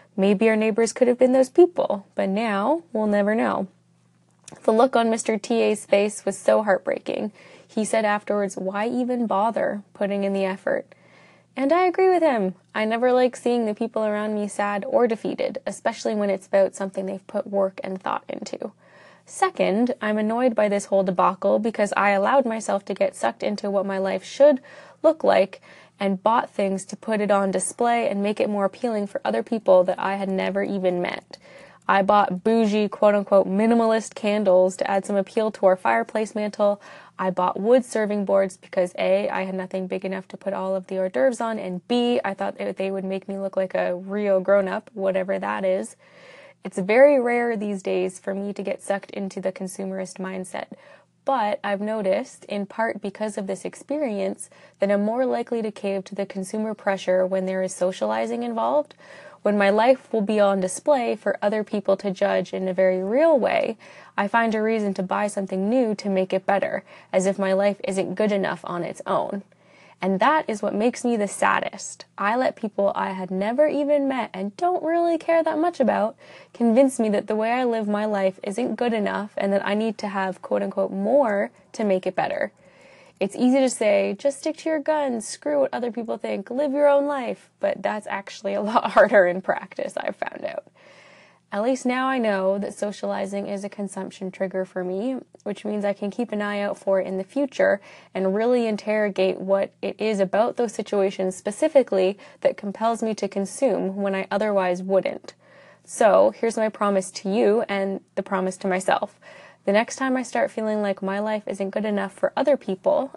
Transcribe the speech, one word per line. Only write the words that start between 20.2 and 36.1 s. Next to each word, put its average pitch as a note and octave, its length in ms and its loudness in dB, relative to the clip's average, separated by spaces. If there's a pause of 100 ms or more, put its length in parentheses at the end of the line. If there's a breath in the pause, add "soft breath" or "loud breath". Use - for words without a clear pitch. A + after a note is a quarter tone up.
by G#3+ 120 2
this G3+ 180 -2
whole G3 180 2
debacle F#3 560 2
because G#3 360 -2
I G3+ 140 4
allowed G#3+ 340 4
myself A3 420 -4
to G3+ 80 -6
get G3 200 -2
sucked - 300 -4
into G#3 260 -4
what G3 160 0
my G3 120 -2
life F#3+ 260 -2
should C#4 360 4 (400 loud breath)
look D#4+ 220 4
like - 380 4 (400 loud breath)
and G3 220 0
bought A3+ 260 2
things G3 360 -2
to - 120 -12
put A3 240 -2
it G#3 80 0
on G3 220 2
display A#3 580 0
and G3+ 140 -2
make G#3 160 0
it - 100 0
more G3+ 160 0
appealing G#3 400 -4
for - 200 -6
other A3+ 180 0
people F#3+ 400 4
that F#3 160 0
I F#3+ 160 -2
had G3 140 -4
never F#3+ 340 -2
even F#3 400 -2
met. - 360 -8 (500 loud breath)
I G3 140 4
bought G3 420 2
bougie, G#3+ 420 2
quote-unquote, G3 640 2
minimalist A3+ 640 2
candles F#3+ 640 2
to - 120 -4
add G3 160 0
some G#3 120 -2
appeal G#3+ 340 0
to - 160 0
our F#3 80 8
fireplace A3 600 -2